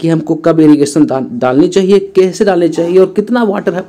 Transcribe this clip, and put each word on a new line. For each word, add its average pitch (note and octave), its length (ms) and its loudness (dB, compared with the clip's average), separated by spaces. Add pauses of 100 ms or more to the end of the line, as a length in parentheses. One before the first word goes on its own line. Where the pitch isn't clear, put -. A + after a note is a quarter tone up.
कि E3 80 -2
हमको D#3+ 260 -2
कब E3 260 0
irrigation D3 460 4
डा-, C3 260 -6
डालनी C3 360 0
चाहिए, G3 300 2
कैसे F#3+ 460 0
डालनी F3 240 0
चाहिए E3+ 300 -2
और F#3 80 4
कितना G#3+ 360 -4
water G3+ 320 -4
है F#3 140 -8